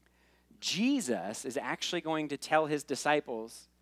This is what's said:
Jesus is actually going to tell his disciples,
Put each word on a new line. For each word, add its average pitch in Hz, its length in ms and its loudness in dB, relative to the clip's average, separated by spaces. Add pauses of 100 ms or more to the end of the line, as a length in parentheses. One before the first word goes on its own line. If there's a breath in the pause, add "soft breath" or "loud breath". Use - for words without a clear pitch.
(600 soft breath)
Jesus 123 880 0
is 127 120 -4
actually 151 440 -2
going 156 280 -2
to 143 80 -4
tell 156 280 4
his 147 180 0
disciples, 131 840 0 (140)